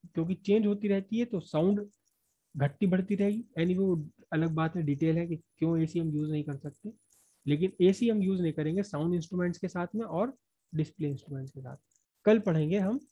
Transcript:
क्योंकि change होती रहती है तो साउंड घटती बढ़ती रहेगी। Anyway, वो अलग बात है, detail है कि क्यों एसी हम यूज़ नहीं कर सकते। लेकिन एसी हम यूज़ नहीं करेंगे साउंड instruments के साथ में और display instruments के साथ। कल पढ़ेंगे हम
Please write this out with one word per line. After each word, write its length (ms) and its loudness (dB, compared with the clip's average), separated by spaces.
क्योंकि 260 -2
change 320 2
होती 220 0
रहती 300 0
है 60 0
तो 160 -4
साउंड 480 0
घटती 300 0
बढ़ती 280 2
रहेगी। 300 0
Anyway, 200 0
वो 300 0
अलग 180 0
बात 260 -2
है, 60 -2
detail 360 0
है 80 -2
कि 100 -4
क्यों 420 -2
एसी 200 0
हम 120 -2
यूज़ 200 -2
नहीं 140 -2
कर 120 -6
सकते। 360 -12
लेकिन 340 2
एसी 280 4
हम 140 2
यूज़ 200 0
नहीं 100 0
करेंगे 300 -2
साउंड 320 -2
instruments 440 -2
के 100 -6
साथ 260 -6
में 100 -4
और 320 -4
display 340 -4
instruments 440 -8
के 80 -16
साथ। 160 -14
कल 140 6
पढ़ेंगे 400 2
हम 220 0